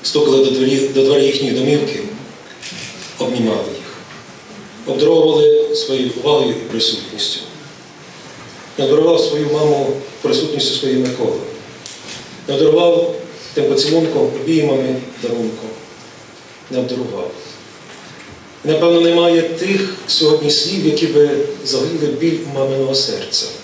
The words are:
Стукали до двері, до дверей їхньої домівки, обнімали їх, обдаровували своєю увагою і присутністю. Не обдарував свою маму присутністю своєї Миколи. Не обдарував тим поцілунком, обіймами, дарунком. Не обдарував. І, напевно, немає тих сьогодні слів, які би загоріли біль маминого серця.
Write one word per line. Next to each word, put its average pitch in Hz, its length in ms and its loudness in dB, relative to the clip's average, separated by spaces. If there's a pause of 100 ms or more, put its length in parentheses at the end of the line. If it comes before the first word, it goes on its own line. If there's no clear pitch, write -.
Стукали 135 420 4
до 127 60 2
двері, 131 260 2 (160)
до 135 100 4
дверей 143 220 4
їхньої 127 280 0
домівки, 143 460 0 (1200)
обнімали 117 440 0 (140)
їх, - 100 -14 (1000)
обдаровували 151 880 4
своєю 127 360 -2 (120)
увагою 113 260 2
і - 220 -6
присутністю. - 680 -4 (1400)
Не 139 80 0
обдарував 160 340 4
свою 147 340 0
маму 147 340 2 (340)
присутністю - 540 0
своєї 127 240 0
Миколи. - 380 -2 (1080)
Не 139 60 -4
обдарував 156 600 2 (380)
тим 147 120 0
поцілунком, 151 640 2 (120)
обіймами, 135 540 0 (260)
дарунком. 113 480 -6 (1000)
Не 127 80 -2
обдарував. 113 520 -6 (1300)
І, - 20 -2
напевно, 170 340 4
немає 170 400 6
тих 185 520 -2 (140)
сьогодні 151 440 4
слів, - 340 0
які 156 220 2
би 147 220 4 (360)
загоріли 147 420 -2
біль 156 300 0 (180)
маминого 135 400 0
серця. - 500 -4 (180)